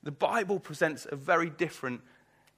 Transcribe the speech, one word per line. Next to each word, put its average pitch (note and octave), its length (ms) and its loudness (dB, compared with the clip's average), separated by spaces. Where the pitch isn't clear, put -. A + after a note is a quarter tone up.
The D3+ 80 -8
Bible G3 480 2
presents D#3 500 -2
a D3 60 -4
very E3 340 2
different C#3 520 -4